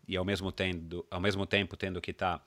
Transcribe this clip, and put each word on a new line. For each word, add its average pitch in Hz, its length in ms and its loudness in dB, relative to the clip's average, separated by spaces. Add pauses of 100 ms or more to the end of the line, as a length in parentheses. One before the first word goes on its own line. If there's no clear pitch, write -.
e 92 100 -2
ao 92 80 2
mesmo 95 280 0
tendo, 87 580 -2
ao 90 100 -4
mesmo 98 240 2
tempo 98 320 2
tendo 92 240 -2
que - 120 -6
tá 90 340 0